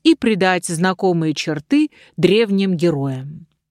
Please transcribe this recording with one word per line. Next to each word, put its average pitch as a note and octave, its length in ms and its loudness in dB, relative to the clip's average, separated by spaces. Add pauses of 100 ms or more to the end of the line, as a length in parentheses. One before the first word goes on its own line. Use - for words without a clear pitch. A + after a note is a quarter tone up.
и D#4+ 100 6
придать F#3+ 520 0
знакомые F3 680 0
черты E3+ 560 -2 (260)
древним G3 600 2
героям. D3 680 -4 (240)